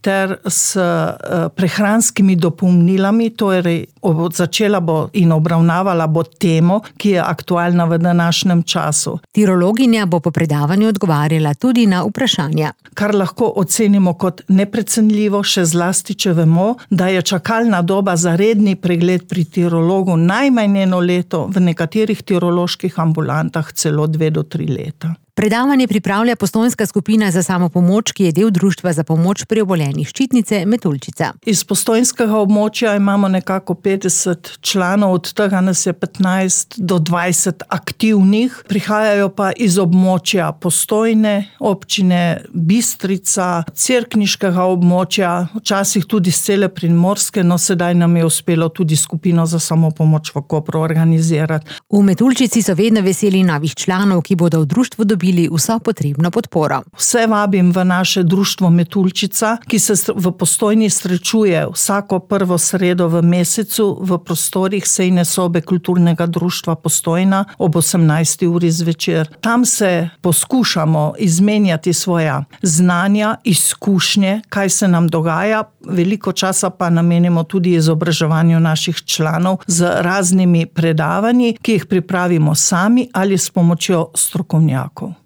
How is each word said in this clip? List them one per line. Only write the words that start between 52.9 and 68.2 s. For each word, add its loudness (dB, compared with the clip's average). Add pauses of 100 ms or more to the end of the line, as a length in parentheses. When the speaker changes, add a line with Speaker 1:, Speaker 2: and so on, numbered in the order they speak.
Speaker 2:
veseli 2
novih -2
članov, 0
ki 0
bodo 2
v -
društvu -2
dobili 0
vso 0
potrebno -2
podporo. -2 (180)
Speaker 1:
Vse 0
vabim 2
v 0
naše 0
društvo 0
Metuljčica, 0 (100)
ki 0
se 0
s-, -2
v 0
Postojni 0
srečuje 0
vsako -4
prvo -2
sredo 0
v 2
mesecu 0
v -2
prostorih -4
sejne 2
sobe -2
Kulturnega 0
društva -4
Postojna 0 (140)
ob 0
osemnajsti 0